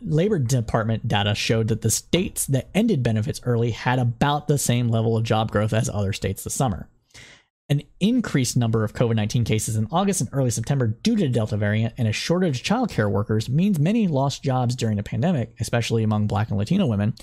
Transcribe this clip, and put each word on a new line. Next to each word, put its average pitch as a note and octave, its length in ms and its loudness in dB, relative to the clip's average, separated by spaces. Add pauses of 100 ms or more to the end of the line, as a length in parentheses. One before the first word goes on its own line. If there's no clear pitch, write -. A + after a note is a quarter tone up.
Labor F3 380 2
Department A2+ 680 0
data G#2 280 2
showed A2+ 320 0
that A2 160 0
the A2 80 2
states - 560 -2
that C3 260 -2
ended F#3+ 300 2
benefits A2 400 0
early A#2+ 260 0
had B2 300 0
about C#3+ 480 0
the D3 100 2
same B2 320 0
level A2+ 280 2
of A2+ 60 0
job A2 280 0
growth G#2+ 200 0
as A2+ 160 2
other G2+ 260 -2
states - 300 -6
this - 120 -8
summer. A2+ 340 -2 (800)
An C#3+ 140 0 (180)
increased G3 560 0
number A2+ 280 2
of G#2 100 -4
covid A#2 220 2
nineteen A2 280 0
cases A2 320 -2
in A2 160 0
August F#3+ 300 0
and A3 100 -2
early C3 200 0
September B2+ 340 -2
due D#3 300 0
to G#3 80 2
the C#3+ 60 2
Delta A2 280 0
variant G#2+ 400 0
and A#2 100 0
a G#2 40 0
shortage E3 480 0
of - 40 -16
childcare G3 460 0
workers G#2 400 0
means E3+ 300 2
many G#3 280 2
lost C#3 360 -2
jobs B2+ 320 0
during A2+ 220 0
the F#2+ 40 -2
pandemic, A#2 580 -2
especially A#2 440 0
among G#2+ 240 2
Black G#2 220 -2
and G2+ 100 -2
Latino F3+ 260 0
women, G#2 380 0